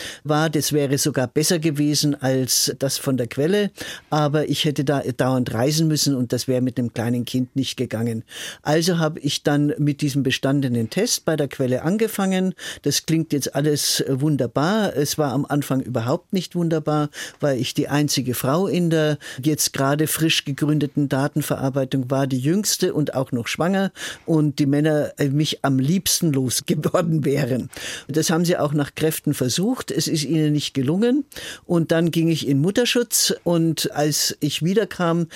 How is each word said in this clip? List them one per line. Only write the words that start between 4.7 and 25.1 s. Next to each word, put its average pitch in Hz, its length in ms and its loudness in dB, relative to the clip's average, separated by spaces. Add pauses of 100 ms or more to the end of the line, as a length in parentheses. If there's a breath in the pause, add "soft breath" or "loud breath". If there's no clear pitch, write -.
da 143 160 0
dauernd 127 520 0
reisen 151 340 2
müssen 147 280 2
und 123 160 -2
das 123 160 -2
wäre 127 140 2
mit 127 160 -2
einem 120 160 -2
kleinen 120 320 0
Kind 127 300 -4
nicht 131 200 -2
gegangen. 117 480 -4 (380 loud breath)
Also 170 380 2
hab 160 180 0
ich - 260 -4
dann 147 340 2
mit 147 240 0
diesem 139 220 0
bestandenen 131 640 0
Test - 360 -2
bei 160 100 2
der 143 120 -2
Quelle 127 360 -2
angefangen. 190 720 0 (300 loud breath)
Das - 220 -2
klingt 160 280 0
jetzt 143 220 -2
alles 147 520 0
wunderbar. 143 880 0
Es 143 220 -2
war 143 140 0
am 135 140 0
Anfang 139 360 -2
überhaupt 127 520 -4
nicht 185 220 -4
wunderbar, 156 540 0 (300 loud breath)
weil 139 200 0
ich - 140 -4
die 139 140 0
einzige 135 460 0
Frau 156 340 0
in 170 220 0
der 151 280 2 (240 loud breath)
jetzt 147 320 0
gerade 147 340 2
frisch 156 380 0
gegründeten 147 640 0
Datenverarbeitung 135 1000 -2
war, 135 160 2
die 131 120 -2
jüngste 180 540 0
und 143 220 0
auch 131 160 -2
noch 117 160 -2
schwanger, 190 440 0 (340 loud breath)
und 151 340 2
die 147 60 4
Männer, 147 520 2